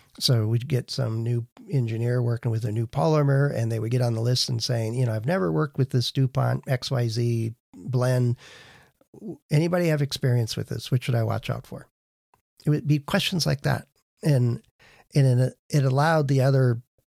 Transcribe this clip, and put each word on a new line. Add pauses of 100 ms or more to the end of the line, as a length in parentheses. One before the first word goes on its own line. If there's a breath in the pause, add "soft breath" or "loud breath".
(200 loud breath)
So
we'd
get
some
new (240)
engineer
working
with
a
new
polymer,
and
they
would
get
on
the
list
and
saying,
you
know,
"I've
never
worked
with
this
DuPont
X
Y
Z (200)
blend. (1120 loud breath)
Anybody
have
experience
with
this?
What
should
I
watch
out
for?" (800)
It
would
be
questions
like
that. (340)
And, (520 loud breath)
and
it, (160)
it
allowed
the
other, (300)